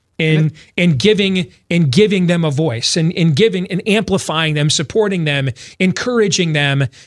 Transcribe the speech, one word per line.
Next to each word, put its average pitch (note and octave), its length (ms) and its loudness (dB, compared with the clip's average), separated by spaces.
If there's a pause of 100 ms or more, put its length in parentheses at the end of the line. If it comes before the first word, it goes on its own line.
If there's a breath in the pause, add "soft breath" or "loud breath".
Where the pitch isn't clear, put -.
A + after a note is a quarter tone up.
(180)
in, D#3 340 2 (240 loud breath)
in F3 220 2
giving, F#3+ 520 0 (180 soft breath)
in E3+ 220 2
giving F#3 380 2
them E3+ 160 0
a D3+ 60 0
voice, C3 460 -2
and E3 140 0
in E3 220 2
giving F#3 360 0
and F#3+ 200 -6
amplifying E3+ 640 -2
them, D3 160 0
supporting F#3+ 540 -2
them, C#3 240 -2 (320 loud breath)
encouraging F#3 720 0
them C#3+ 320 0 (220 loud breath)